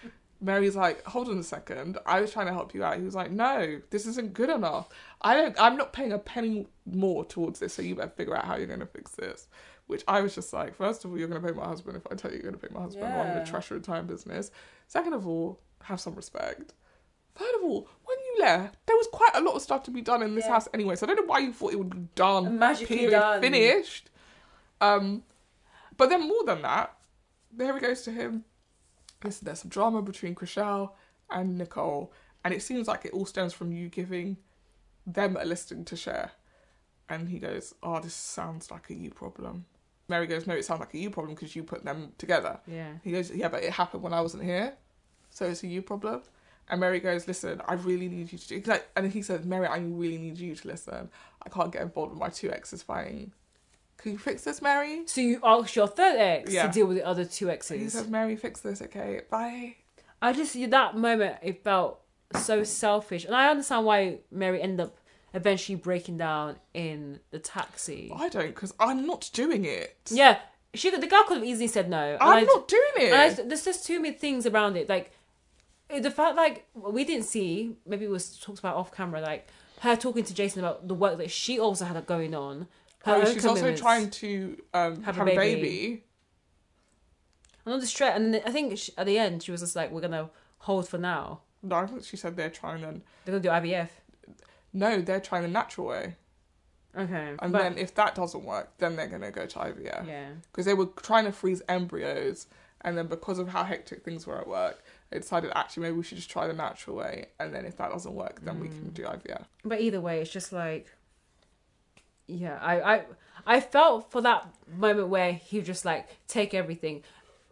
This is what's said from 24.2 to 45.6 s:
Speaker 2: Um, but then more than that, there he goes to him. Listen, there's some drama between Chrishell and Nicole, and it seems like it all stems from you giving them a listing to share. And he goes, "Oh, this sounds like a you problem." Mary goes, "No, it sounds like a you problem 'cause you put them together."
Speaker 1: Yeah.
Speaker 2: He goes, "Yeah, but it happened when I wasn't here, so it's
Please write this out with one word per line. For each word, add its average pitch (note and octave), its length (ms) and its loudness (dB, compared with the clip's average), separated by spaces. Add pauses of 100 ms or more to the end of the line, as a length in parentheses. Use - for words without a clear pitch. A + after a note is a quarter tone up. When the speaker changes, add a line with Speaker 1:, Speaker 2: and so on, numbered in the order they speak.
Speaker 2:
Um, G3+ 420 4 (720)
but C4 120 8
then E4+ 180 4
more G#4+ 180 2
than E3+ 180 0
that, C#3 320 0 (560)
there B3+ 220 -2
he C4+ 60 -4
goes B3 240 0
to A3+ 80 -8
him. A3+ 340 -6 (800)
Listen, G3 220 -8
there's D#3 160 -10
some E3+ 80 -14
drama A3 320 2
between F#3+ 340 -6
Chrishell G3 560 -4 (380)
and F#3 280 -2
Nicole, D#3+ 540 -4 (320)
and F3+ 100 0
it G3+ 80 -4
seems B3 260 -6
like - 180 -4
it - 80 -12
all F#3+ 120 -2
stems F3+ 280 -4
from E3+ 180 -8
you E3+ 180 -8
giving F#3 480 -6 (680)
them F#3 340 -2
a - 60 -4
listing E3+ 400 -6
to - 100 -12
share. - 360 -8 (800)
And E3 200 -6
he F3 100 -6
goes, D3+ 340 -8 (100)
"Oh, E3 160 -4
this E3+ 140 -12
sounds - 580 -10
like - 180 -18
a - 40 -10
you - 180 -12
problem." - 540 -14 (440)
Mary E3+ 180 -2
goes, E3 200 -4
"No, F3+ 80 -2
it - 100 -4
sounds E3 140 -4
like - 140 -12
a D3+ 40 -10
you G3 120 -6
problem D#3 260 -8
'cause D3+ 200 -14
you D#3+ 80 -10
put - 220 -12
them D3 320 -8
together." - 500 0
Speaker 1:
Yeah. D#3+ 260 -10 (100)
Speaker 2:
He F#3 80 -6
goes, F3+ 200 -2
"Yeah, F3+ 180 -2
but - 140 -4
it F#3+ 100 -2
happened F3+ 300 -2
when E3+ 100 -6
I E3+ 80 2
wasn't E3+ 220 -4
here, F#3+ 320 -4 (540)
so - 160 -6
it's F3 180 -6